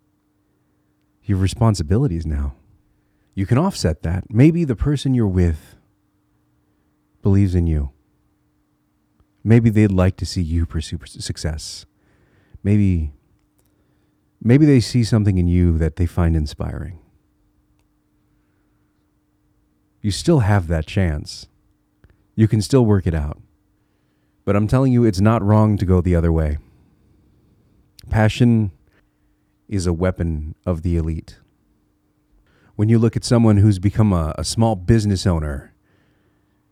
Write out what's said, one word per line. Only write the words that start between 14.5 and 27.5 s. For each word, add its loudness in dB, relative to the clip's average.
they 6
see 0
something 0
in 0
you 2
that -2
they -2
find 0
inspiring. -8
You -4
still 0
have 0
that -4
chance. -6
You 2
can 0
still 2
work 2
it -2
out. -6
But 0
I'm 0
telling 2
you, 4
it's 0
not 2
wrong 2
to -4
go 2
the 0
other 0
way. -2